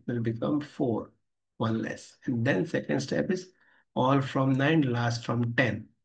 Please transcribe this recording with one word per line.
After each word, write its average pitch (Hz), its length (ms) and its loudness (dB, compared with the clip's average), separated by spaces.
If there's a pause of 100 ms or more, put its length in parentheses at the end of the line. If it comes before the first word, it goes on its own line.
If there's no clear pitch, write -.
will 120 140 -2
become 117 380 0
four, 131 520 -4 (460)
one 113 240 0
less. - 440 -10
And 117 180 0
then 165 220 2
second - 360 -2
step - 280 -2
is 185 220 -4 (440)
all 135 260 4
from 135 320 0
nine, 147 280 4
last 120 420 0
from 120 300 -2
ten. 107 320 0 (200)